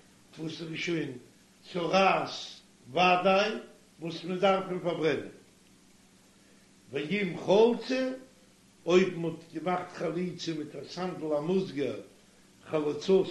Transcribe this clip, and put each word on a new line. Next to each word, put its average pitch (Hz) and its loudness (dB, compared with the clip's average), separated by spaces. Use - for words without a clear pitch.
וואס 160 -8
ער 165 -10
שוין 160 -4
צו 170 -2
רעס, 175 2
וואדאי, 185 4
וואס 165 -8
מען 180 -4
דארף 190 2
אים 180 -4
פארברענען. 156 -2
ווען 151 -6
אים 190 -2
חולצה, 240 2
אויב 180 4
מען 165 -4
געמאכט 180 -4
חליצה 165 -4
מיט 151 -8
דער 139 -12
סנדל 156 -4
המוסגר, 143 -2
חלוצות 156 2